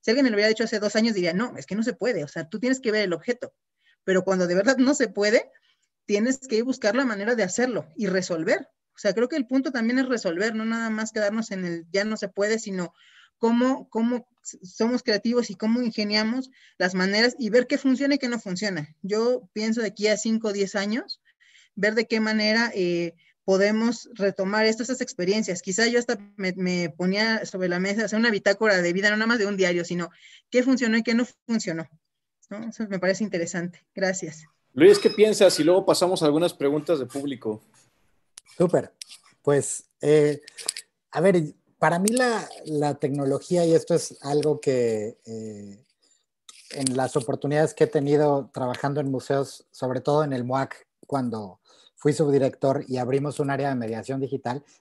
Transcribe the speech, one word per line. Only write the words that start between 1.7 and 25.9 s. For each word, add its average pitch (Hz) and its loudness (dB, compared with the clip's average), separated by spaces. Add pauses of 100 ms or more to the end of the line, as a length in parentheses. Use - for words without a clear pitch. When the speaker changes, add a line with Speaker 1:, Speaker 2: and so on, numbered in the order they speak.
Speaker 1:
no 214 -2
se 233 -2
puede, 196 -2
o 147 -8
sea, 160 -10
tú 214 -10
tienes 262 -4
que 226 -2
ver 214 0
el 175 -2
objeto". - -6 (480)
Pero 185 2
cuando 185 2
de 175 -2
verdad 208 4
no 262 4
se 247 0
puede, 208 0 (560)
tienes 220 0 (100)
que 220 0
buscar 240 -2
la 269 0
manera 214 -2
de 220 0
hacerlo 208 -2
y 208 -4
resolver. 185 -2 (260)
O - -20
sea, 196 0
creo 240 0
que 320 -6
el 262 -2
punto 269 0
también 240 0
es 262 0
resolver, 220 -2
no 220 -4
nada 226 -4
más 220 -6
quedarnos 220 -2
en 190 -6
el 170 -8
"ya 196 0
no 214 -4
se - -8
puede", 208 -2
sino 185 -6 (480)
cómo, 254 2
cómo 233 -2 (160)
s-, - -16
somos 226 -2
creativos 240 0
y 190 -10
cómo 226 0
ingeniamos 220 -2 (280)
las 185 0
maneras 202 2
y 220 -4
ver 247 4
qué 285 0
funciona 277 2
y - -4
qué 247 -4
no 240 -4
funciona. 185 -6
Yo 233 -2
pienso 220 -2
de 214 -2
aquí 202 -4
a 214 4
cinco 220 -2
o 202 -2
diez 202 -2
años, 208 -4 (560)
ver 208 0
de 233 0
qué 220 0
manera, 220 2
eh, 175 -2 (280)
podemos 214 2
retomar 196 0
esto, 220 0
estas 247 -4
experiencias. 190 -2
Quizá 220 0
yo 240 2